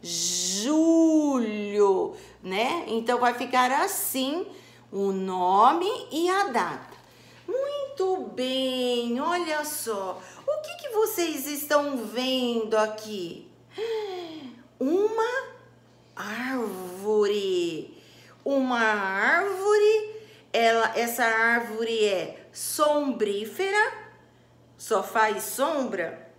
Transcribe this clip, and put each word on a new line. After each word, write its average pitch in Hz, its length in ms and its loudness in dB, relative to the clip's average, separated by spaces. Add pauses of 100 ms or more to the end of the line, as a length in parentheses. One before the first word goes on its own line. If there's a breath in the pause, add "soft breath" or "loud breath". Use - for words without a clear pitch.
julho, 208 2250 2 (260 loud breath)
né? 233 460 -2
Então, 226 300 0
vai 247 140 4
ficar 254 400 2
assim 302 720 -2 (460 loud breath)
o 196 200 -2
nome 190 760 4 (240)
e 330 160 0
a 392 200 2
data. 175 440 -4 (560 loud breath)
Muito 539 720 -2 (160)
bem, 254 840 -2
olha 311 460 -2
só. 202 560 -6 (260 loud breath)
O 605 140 -2
que 622 220 -12
que 571 80 -8
vocês 339 560 0
estão 285 500 0
vendo 233 800 -2
aqui? 214 720 -4 (1300 loud breath)
Uma 440 760 0 (600)
árvore. 202 1800 -2 (480 loud breath)
Uma 254 360 2
árvore, 370 1400 2 (320 loud breath)
ela, 226 460 4
essa 233 260 -2
árvore 226 800 2
é 185 480 -2
sombrífera, 294 1400 0 (840 soft breath)
só 196 260 0
faz 214 420 0
sombra 247 960 -4